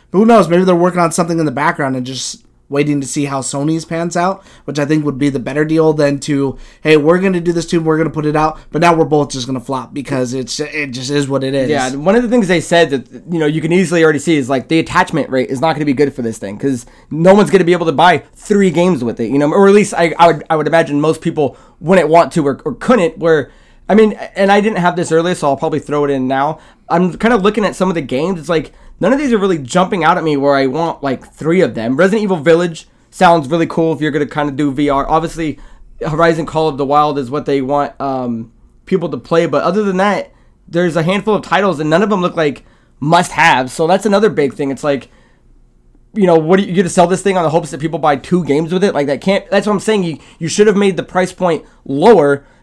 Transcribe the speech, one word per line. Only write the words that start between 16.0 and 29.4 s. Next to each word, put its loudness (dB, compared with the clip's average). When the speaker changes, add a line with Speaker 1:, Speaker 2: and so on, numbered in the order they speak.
Speaker 2:
for -8
this -6
thing, -10
'cause -4
no 6
one's 4
gonna 4
be 2
able 0
to 0
buy 4
three 0
games 2
with -4
it, -4
you 0
know, 2
or 4
at 6
least 4
I, 0
I 6
would, 0
I 0
would -2
imagine 0
most 0
people -2
wouldn't 2
want 4
to 0
or, -2
or -4
couldn't, 0
where, 0
I 2
mean, 4
and 2
I 4
didn't -2
have 0
this -4
earlier, 0
so -2
I'll 0
probably -4
throw -2
it -2
in -2
now. -2
I'm 2
kinda 2
looking 0
at -4
some -2
of -4
the -4
games, -4
it's -12
like, -2
none 2
of 0
these 0
are 2
really 0